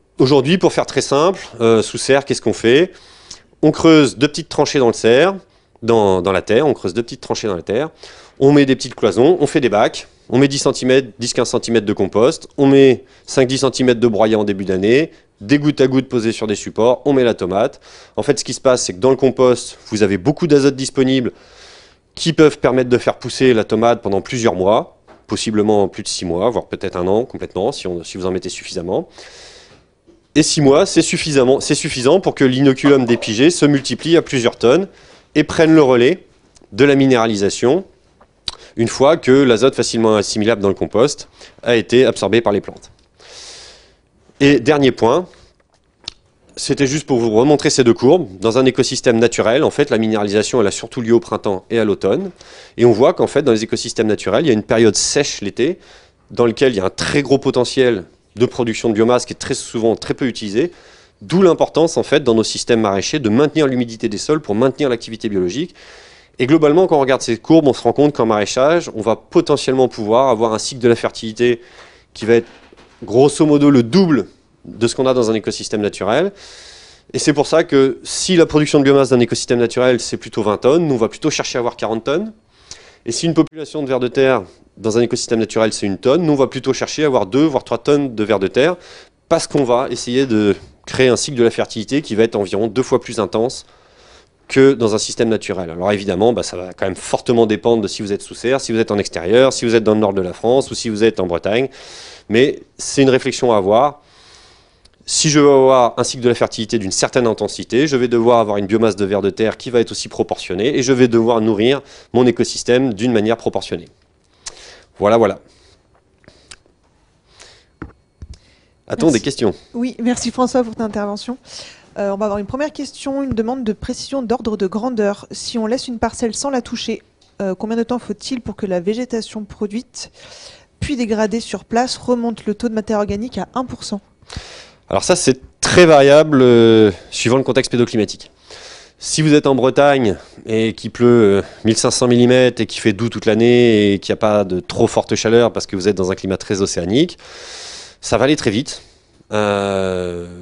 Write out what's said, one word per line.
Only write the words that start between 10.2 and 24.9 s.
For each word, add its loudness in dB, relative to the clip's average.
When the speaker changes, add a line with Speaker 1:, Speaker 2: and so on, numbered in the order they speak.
Speaker 1:
on 0
met 4
dix -4
centimètres, 0
dix -6
quinze -2
centimètres -2
de 0
compost, 0
on 4
met 6
cinq 0
dix -4
centimètres 0
de 4
broyat 2
en -2
début -4
d'année, 0
des 0
gouttes 0
à 4
gouttes -2
posées -2
sur -6
des -2
supports, -2
on 0
met 2
la 2
tomate. -4
En -4
fait, 0
ce -8
qui -10
se -14
passe, 2
c'est -6
que -16
dans 2
le 2
compost, 0
vous -2
avez 2
beaucoup -2
d'azote 4
disponible -2
qui -4
peuvent 2
permettre 0
de 4
faire -2
pousser 2
la 0
tomate 0
pendant -2
plusieurs -2
mois, 0